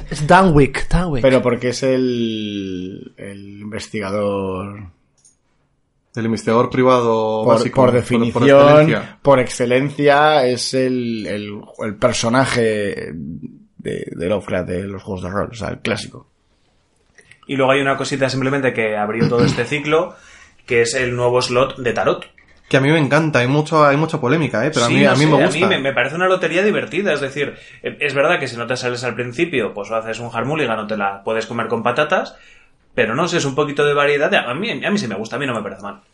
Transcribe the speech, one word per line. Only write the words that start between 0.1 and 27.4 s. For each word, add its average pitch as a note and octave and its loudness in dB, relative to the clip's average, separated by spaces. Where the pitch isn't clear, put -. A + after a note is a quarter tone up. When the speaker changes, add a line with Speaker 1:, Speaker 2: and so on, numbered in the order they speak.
Speaker 1:
es D3+ -6
Dunwich, E3+ 4
Dunwich. D#3+ 0
Speaker 2:
Pero C3 6
porque A#2+ 0
es A#2+ -6
el, G#2+ -2
el G2+ -16
investigador. G2+ -6
Speaker 3:
El A2+ -4
investigador A2+ 2
privado A2+ 2
Speaker 2:
Por, A#2 4
Speaker 3:
básico, A#2 0
Speaker 2:
por B2+ 6
Speaker 3:
por, A#2+ 2
por B2 2
Speaker 2:
definición, A#2+ 4
Speaker 3:
excelencia. C#3+ 6
Speaker 2:
por C#3 6
excelencia, C#3+ 2
es B2 -2
el, B2 -2
el, G#2 -8
el G#2 -6
personaje A#2+ 0
de, - -8
de F2 -4
Lovecraft, F#2+ -2
de F#2 -4
los G2 -10
juegos F#2+ -8
de F2+ -8
rol, G2 -4
o - -18
sea, G#2 -8
el - -10
clásico. - -8
Speaker 4:
Y C#3 -6
luego C3+ 2
hay C#3 4
una C#3 0
cosita C3+ -2
simplemente C3 0
que A2 -2
abrió G#2+ 0
todo A#2+ 2
este A#2+ 0
ciclo, D3+ -2
que A#2 2
es A#2 -2
el B2 -2
nuevo B2 2
slot B2+ 0
de B2 -2
tarot. C3 0
Speaker 3:
Que C#3+ 2
a C3 4
mí C#3 2
me D#3+ 4
encanta, D3 2
hay B2 2
mucho, D3+ 2
hay C#3+ 4
mucha D#3+ -2
polémica, B2 0
¿eh? D3+ -2
Pero A#2+ 0
a - 0
Speaker 4:
Sí, A#2+ 2
Speaker 3:
mí, C#3 4
Speaker 4:
no C#3+ 6
Speaker 3:
a - 2
mí C3+ 2
Speaker 4:
sé, D3+ 4
Speaker 3:
me C#3 4
Speaker 4:
a - 2
Speaker 3:
gusta. D3 0
Speaker 4:
mí F#3 2
me, F3 0
me C3+ -2
parece B2 0
una F3+ 0
lotería F3 0
divertida, E3+ 0
es C#3 -4
decir, C#3 -4